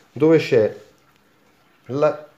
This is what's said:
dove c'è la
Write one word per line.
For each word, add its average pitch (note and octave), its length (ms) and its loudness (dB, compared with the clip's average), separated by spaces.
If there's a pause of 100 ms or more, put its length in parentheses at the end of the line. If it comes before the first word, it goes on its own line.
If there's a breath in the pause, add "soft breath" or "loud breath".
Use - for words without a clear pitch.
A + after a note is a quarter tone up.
(120)
dove D#3 260 2
c'è A#2 380 0 (1120)
la C#3+ 400 -4 (100)